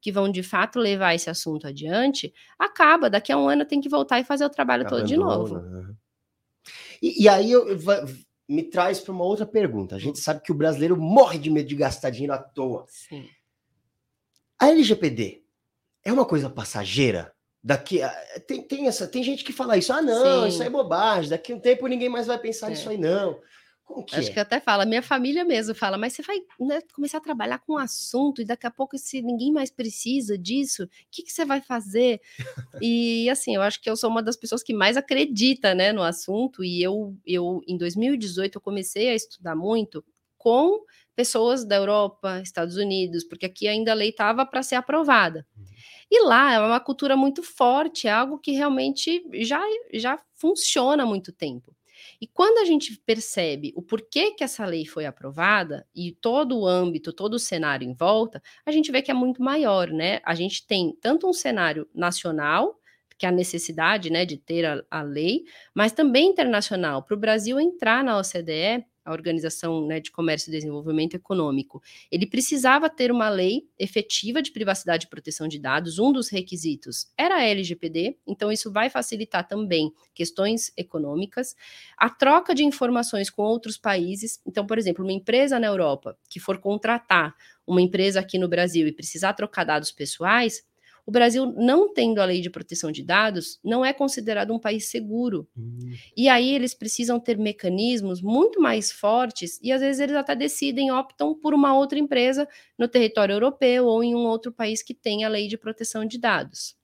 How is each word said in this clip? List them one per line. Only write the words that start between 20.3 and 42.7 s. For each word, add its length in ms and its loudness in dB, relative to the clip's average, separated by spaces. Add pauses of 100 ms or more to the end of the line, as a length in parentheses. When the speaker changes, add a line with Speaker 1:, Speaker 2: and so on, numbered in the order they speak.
Speaker 1:
Sim. 60 2
Speaker 2:
isso 140 -2
aí 60 -2
é 20 -4
bobagem, 600 2
daqui 220 -4
a 40 -8
um 40 -14
tempo 260 4
ninguém 220 -2
mais 180 -4
vai 120 -2
pensar 300 -8
Speaker 1:
É. 20 -6
Speaker 2:
nisso 200 -8
aí, 80 -4
não." 420 0 (440)
Como 200 -14
que 120 -8
Speaker 1:
Acho 140 -2
Speaker 2:
é? 40 -12
Speaker 1:
que 60 -2
até 200 -2
fala, 240 4
minha 180 2
família 420 0
mesmo 300 0
fala, 220 -2
"Mas 160 -4
você 100 -14
vai, 160 -6 (220)
né, 200 -2 (140)
começar 240 -6
a 40 -6
trabalhar 380 -4
com 140 -6
um 40 -2
assunto 640 -2
e 20 -4
daqui 220 -6
a 40 -4
pouco, 280 -8
se 240 -8
ninguém 300 -2
mais 180 0
precisa 680 -4
disso, 480 -4
o 40 -14 (220)
que 120 -14
que 100 -14
você 120 -4
vai 160 0
fazer?" 600 0 (180)
Speaker 2:
<laughs> 460 -12
Speaker 1:
E, 460 2
assim, 240 -2
eu 80 0
acho 180 -2
que 100 -6
eu 60 -2
sou 140 0
uma 120 0
das 140 -2
pessoas 260 -6
que 120 -4
mais 220 4
acredita, 800 2
né, 180 4
no 100 0
assunto, 600 -2
e 180 -2
eu, 340 -4 (100)
eu, 400 -2
em 120 -4
dois 180 -4
mil 180 0
e 40 -2
dezoito, 400 -6
eu 40 -16
comecei 480 -4
a 40 0
estudar 420 -8
muito 480 -2 (320)
com 480 4 (320)
pessoas 480 0
da 120 0
Europa, 680 0
Estados 340 -6